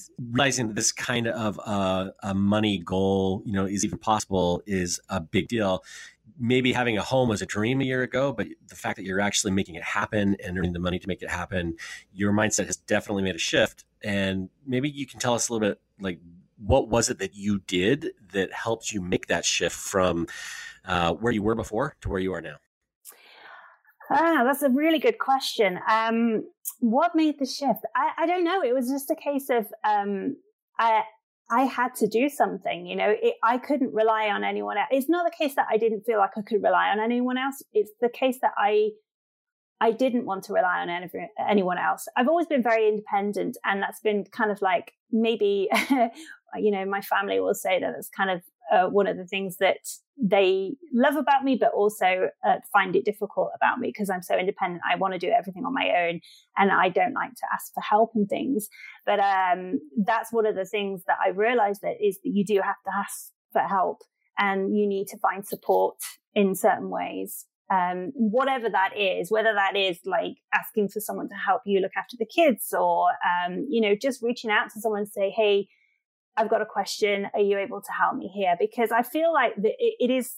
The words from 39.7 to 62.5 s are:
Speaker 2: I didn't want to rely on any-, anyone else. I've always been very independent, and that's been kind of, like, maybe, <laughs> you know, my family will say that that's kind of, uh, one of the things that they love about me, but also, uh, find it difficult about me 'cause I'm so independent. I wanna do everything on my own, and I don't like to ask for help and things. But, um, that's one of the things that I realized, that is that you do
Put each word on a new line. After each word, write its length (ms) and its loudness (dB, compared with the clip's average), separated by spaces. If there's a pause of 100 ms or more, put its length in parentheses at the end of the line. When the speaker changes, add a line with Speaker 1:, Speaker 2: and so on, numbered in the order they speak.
Speaker 2:
I 120 4
didn't 340 2
want 200 -4
to 80 -8
rely 260 4
on 100 -4
any-, 200 -6 (380)
anyone 300 2
else. 300 -2 (100)
I've 100 4
always 200 2
been 160 2
very 240 4
independent, 760 -2
and 160 0
that's 200 -6
been 240 0
kind 260 -2
of, 140 -4
like, 300 0 (180)
maybe, 580 2 (100)
<laughs> 760 -2
you 160 2
know, 140 -2
my 160 -2
family 380 0
will 140 2
say 260 0
that 140 -2
that's 160 -10
kind 220 -2
of, 100 -2 (300)
uh, 180 6
one 160 4
of 100 -2
the 100 -10
things 320 -6
that 200 2 (400)
they 540 4 (220)
love 240 4
about 260 2
me, 160 2
but 140 4
also, 560 2 (140)
uh, 120 4 (180)
find 220 4
it 100 2
difficult 480 -2
about 260 0
me 120 -4
'cause 180 -4
I'm 140 -4
so 120 -2
independent. 540 -2
I 60 2
wanna 240 -2
do 80 -4
everything 380 -2
on 80 -4
my 340 0
own, 140 -4 (360)
and 140 4
I 180 4
don't 240 0
like 220 -6
to 180 -10
ask 200 -10
for 80 -8
help 340 2
and 120 2
things. 420 -4 (360)
But, 140 2
um, 600 0 (240)
that's 280 0
one 140 2
of 100 2
the 100 -4
things 400 -4
that 180 0
I 60 2
realized, 520 2
that 220 -4
is 200 0
that 60 0
you 160 2
do 160 2